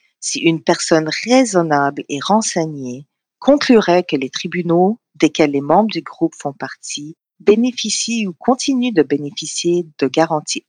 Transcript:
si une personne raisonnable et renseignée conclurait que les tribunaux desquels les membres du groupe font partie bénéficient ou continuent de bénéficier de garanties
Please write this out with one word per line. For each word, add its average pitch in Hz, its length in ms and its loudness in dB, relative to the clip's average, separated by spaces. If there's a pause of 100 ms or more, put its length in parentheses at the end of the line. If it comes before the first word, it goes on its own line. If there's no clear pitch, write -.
(200)
si - 200 -8
une 165 220 2
personne 160 480 0 (140)
raisonnable 165 880 2
et 143 100 -6
renseignée 151 840 -2 (340)
conclurait 214 640 4
que 151 140 -2
les 131 120 -4
tribunaux 175 680 0 (160)
desquels 156 360 2
les 139 100 0
membres 180 300 2
du 165 100 -6
groupe - 360 -4
font - 140 -8
partie - 640 -12 (240)
bénéficient 226 880 0
ou 175 60 -6
continuent 247 600 -2
de 160 100 -2
bénéficier 151 800 -4 (140)
de 135 80 -2
garanties 160 600 -4